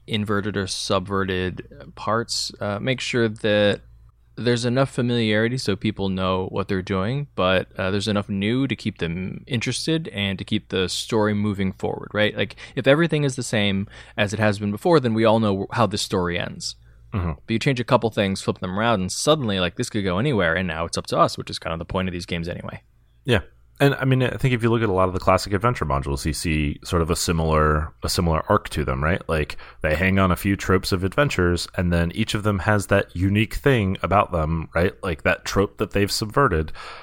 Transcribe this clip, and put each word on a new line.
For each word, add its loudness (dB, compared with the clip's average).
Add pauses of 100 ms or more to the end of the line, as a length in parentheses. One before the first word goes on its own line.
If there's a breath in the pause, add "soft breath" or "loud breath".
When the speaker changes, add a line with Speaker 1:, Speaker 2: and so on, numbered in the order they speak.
Speaker 1:
inverted -2
or -2
subverted -2 (300)
parts, -4
uh, -4
make -4
sure 0
that 2 (560)
there's 0
enough 2
familiarity 0
so 0
people -2
know -2
what -4
they're -2
doing, -2
but, 2 (100)
uh, -2
there's -2
enough 0
new -2
to -4
keep -6
them -6
interested -4
and -4
to -8
keep -4
the 0
story 0
moving -2
forward, -8
right? 2
Like, -4 (220 loud breath)
if 0
everything 4
is 0
the -6
same 0 (280 loud breath)
as 0
it -4
has 2
been -2
before, 4
then 0
we 2
all 6
know 0
how 4
this -2
story -2
ends. -8 (360 soft breath)
Speaker 2:
Mm-hmm. -2 (120)
Speaker 1:
But -4
you 2
change 0
a -4
couple 2
things, 0
flip -4
them -6
around, 0
and -4
suddenly, 0
like, -2
this -6
could -2
go 0
anywhere, 2
and -2
now -2
it's -4
up -6
to -2
us, 2
which -10
is -8
kind -6
of -6
the -8
point -4
of -4
these -8
games -4
anyway. -10 (400)
Speaker 2:
Yeah. 2 (400)
And, 6
I -2
mean, 4
I 0
think 0
if 0
you 4
look 2
at 2
a 2
lot 4
of 0
the -2
classic 2
adventure 0
modules, -2
you 0
see -2
sort 0
of 0
a 2
similar, 2 (100)
a -2
similar 2
arc 0
to -2
them, -2
right? 0
Like, -2 (260 loud breath)
they 0
hang 2
on 4
a 0
few 0
tropes 0
of 0
adventures, 2
and 2
then 2
each -2
of -2
them 2
has 0
that 2
unique 2
thing 2
about 2
them, -2
right? 2 (100)
Like, -4
that 0
trope -2
that -4
they've 2
subverted. 0 (300 loud breath)